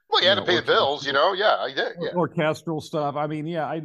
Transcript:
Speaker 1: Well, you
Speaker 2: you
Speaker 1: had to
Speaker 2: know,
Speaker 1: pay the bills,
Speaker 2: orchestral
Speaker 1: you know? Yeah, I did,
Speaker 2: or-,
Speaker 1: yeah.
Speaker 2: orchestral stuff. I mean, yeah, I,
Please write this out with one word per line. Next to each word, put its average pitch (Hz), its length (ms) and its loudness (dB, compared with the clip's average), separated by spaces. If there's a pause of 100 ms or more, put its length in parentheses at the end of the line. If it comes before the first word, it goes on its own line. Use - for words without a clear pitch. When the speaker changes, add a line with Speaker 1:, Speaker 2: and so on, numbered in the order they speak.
Speaker 1:
Well, 403 120 0
you 180 80 4
Speaker 2:
you - 0 -
Speaker 1:
had 202 80 6
to - 40 -2
Speaker 2:
know, - 60 -4
Speaker 1:
pay 175 100 4
the 151 60 0
bills, 147 420 2
Speaker 2:
orchestral - 20 -8
Speaker 1:
you 139 60 -2
know? 156 200 4
Yeah, 190 240 2
I 120 160 -2
did, - 240 -4
Speaker 2:
or-, 170 100 -6
Speaker 1:
yeah. - 80 -4
Speaker 2:
orchestral 156 640 -2
stuff. 147 360 -4
I 147 120 -2
mean, 151 180 -6
yeah, 165 200 -4
I, 156 180 -6